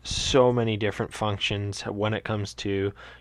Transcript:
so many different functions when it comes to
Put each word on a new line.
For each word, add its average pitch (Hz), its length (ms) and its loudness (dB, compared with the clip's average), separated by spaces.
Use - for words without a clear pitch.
so 127 500 4
many 113 240 2
different 104 380 -2
functions 101 680 -2
when 104 320 -2
it - 100 -4
comes 104 300 -4
to 98 380 -2